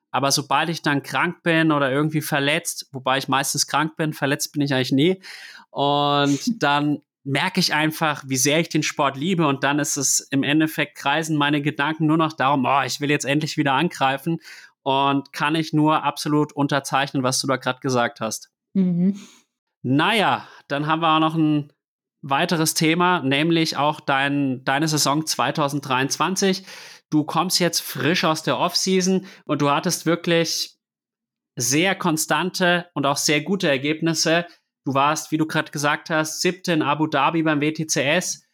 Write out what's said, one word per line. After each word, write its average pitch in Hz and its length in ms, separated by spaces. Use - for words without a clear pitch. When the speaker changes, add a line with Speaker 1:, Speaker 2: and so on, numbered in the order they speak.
Speaker 1:
Aber 139 180
sobald 143 380
ich 165 120
dann 143 220
krank 156 400
bin 160 300
oder 139 180
irgendwie 151 320
verletzt, 147 680
wobei 131 260
ich 135 80
meistens 139 400
krank 156 300
bin, 156 160
verletzt 143 400
bin 147 100
ich 143 100
eigentlich 131 200
nie, 175 280
und 143 720
<laughs> - 220
dann 147 380
merke 143 340
ich 170 160
einfach, 151 520
wie 131 100
sehr 143 240
ich 165 80
den 156 160
Sport 135 320
liebe, 165 300
und 135 180
dann 143 160
ist 143 160
es - 240
im 139 140
Endeffekt, 156 520
kreisen 156 400
meine 147 260
Gedanken 151 440
nur 156 100
noch 160 160
darum, 135 320
"Oh, 135 220
ich - 140
will 143 100
jetzt 147 160
endlich 147 300
wieder 143 180
angreifen", 160 640
und 139 520
kann 151 200
ich 160 200
nur 151 300
absolut 147 500
unterzeichnen, 139 680
was 131 180
du - 60
da 135 100
grad 127 260
gesagt 123 400
hast. - 260
Speaker 2:
Mhm. 185 480
Speaker 1:
Naja, 151 640
dann 147 180
haben 160 160
wir 160 120
auch 160 60
noch 160 140
ein 151 360
weiteres 160 500
Thema, 170 480
nämlich 160 560
auch 147 240
dein, 139 640
deine 143 240
Saison 151 380
zweitausenddreiundzwanzig. 147 1400
Du 151 140
kommst 170 340
jetzt 165 220
frisch 147 440
aus 156 180
der 127 160
Offseason 185 680
und 147 160
du 143 100
hattest 165 360
wirklich 165 720
sehr 156 380
konstante 175 1000
und 143 100
auch 139 140
sehr 151 240
gute 180 260
Ergebnisse. 160 800
Du 135 80
warst, 147 380
wie 156 60
du 156 80
grad 156 260
gesagt 147 360
hast, 156 320
Siebte 180 320
in 156 100
Abu 147 240
Dhabi 151 360
beim 156 180
W 151 120
T 156 140
C 151 180
S, 165 380